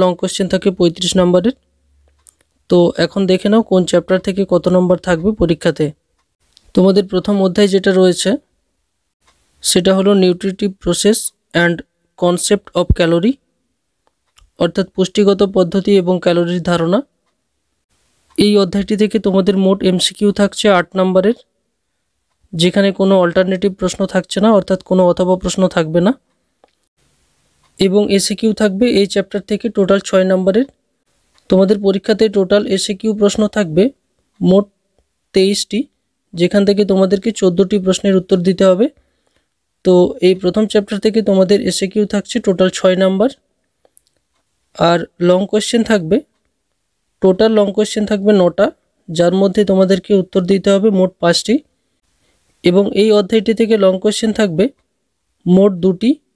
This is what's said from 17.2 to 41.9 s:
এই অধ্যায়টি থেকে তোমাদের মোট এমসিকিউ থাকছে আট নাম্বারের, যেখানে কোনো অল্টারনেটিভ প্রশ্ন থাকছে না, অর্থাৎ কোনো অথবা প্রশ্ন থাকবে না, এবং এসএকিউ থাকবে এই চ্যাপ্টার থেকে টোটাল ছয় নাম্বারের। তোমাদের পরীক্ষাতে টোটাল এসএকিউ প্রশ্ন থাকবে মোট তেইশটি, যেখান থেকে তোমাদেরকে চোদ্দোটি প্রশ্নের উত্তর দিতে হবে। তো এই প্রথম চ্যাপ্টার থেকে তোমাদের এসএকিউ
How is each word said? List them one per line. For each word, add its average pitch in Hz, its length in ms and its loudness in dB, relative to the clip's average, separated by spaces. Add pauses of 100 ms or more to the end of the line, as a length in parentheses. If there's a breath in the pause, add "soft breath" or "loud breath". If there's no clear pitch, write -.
এই 208 160 2 (100)
অধ্যায়টি 196 380 -4
থেকে 208 240 0
তোমাদের 196 300 0 (100)
মোট 196 140 0 (120)
এমসিকিউ 185 380 -2 (100)
থাকছে 202 260 -2 (120)
আট 175 100 -2 (120)
নাম্বারের, 185 380 2 (1160)
যেখানে 185 360 0 (100)
কোনো 196 140 2 (100)
অল্টারনেটিভ 185 480 -2 (100)
প্রশ্ন 185 200 -4 (120)
থাকছে - 300 -4
না, 220 140 4
অর্থাৎ 185 220 -2 (100)
কোনো 185 220 2
অথবা 185 320 0
প্রশ্ন 185 180 -4 (140)
থাকবে 165 320 -2
না, 233 40 2 (1700)
এবং 190 220 2 (160)
এসএকিউ 214 340 -2 (100)
থাকবে 208 240 0 (140)
এই 202 140 0
চ্যাপ্টার 196 360 -4
থেকে 208 160 -6 (120)
টোটাল 196 300 2
ছয় 185 240 2
নাম্বারের। 190 360 0 (840)
তোমাদের 196 360 4
পরীক্ষাতে 196 400 0 (120)
টোটাল 202 260 2 (120)
এসএকিউ 202 360 -4 (100)
প্রশ্ন 202 200 0 (140)
থাকবে 180 280 0 (680)
মোট 202 160 2 (720)
তেইশটি, 196 440 -2 (540)
যেখান 180 340 0
থেকে 202 140 0 (100)
তোমাদেরকে 196 380 0 (100)
চোদ্দোটি 190 460 0
প্রশ্নের 190 360 0
উত্তর 185 180 -2 (100)
দিতে 190 220 0
হবে। 196 160 2 (1000)
তো 185 80 4 (340)
এই 185 140 2
প্রথম 185 300 -2
চ্যাপ্টার 208 340 -2
থেকে 214 140 0 (100)
তোমাদের 190 300 2 (100)
এসএকিউ 196 340 -4 (100)